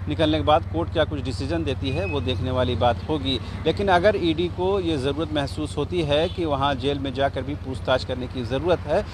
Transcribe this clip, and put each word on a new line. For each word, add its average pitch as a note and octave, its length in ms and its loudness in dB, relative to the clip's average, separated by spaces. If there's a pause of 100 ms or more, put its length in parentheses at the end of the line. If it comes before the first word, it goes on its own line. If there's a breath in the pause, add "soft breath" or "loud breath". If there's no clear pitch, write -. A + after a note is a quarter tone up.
निकलने D#3 300 2
के C#3+ 60 -2
बाद D3+ 180 6
court E3 300 -4
क्या D#3+ 120 2
कुछ C#3+ 160 -2
decision C3+ 440 -2
देती C3+ 260 -2
है E3 160 -2
वो C#3+ 140 -2
देखने B2+ 300 -2
वाली B2+ 260 2
बात A#2+ 320 2
होगी। C3+ 320 -2 (260 loud breath)
लेकिन G3 220 2
अगर F#3+ 280 6
ईडी E3+ 320 0
को F#3+ 320 0
ये D#3+ 160 0
ज़रूरत C#3+ 360 -2
महसूस D3 440 -2
होती D#3+ 260 0
है D3+ 260 2
कि F3+ 160 -4
वहाँ C#3+ 300 2
जेल C#3 240 0
में C3+ 160 -4
जाकर C#3 280 0
भी C#3 120 -4
पूछताछ C3 500 0
करने B2+ 220 -4
की B2 180 -6
ज़रूरत C#3+ 340 2
है, E3 240 0 (120)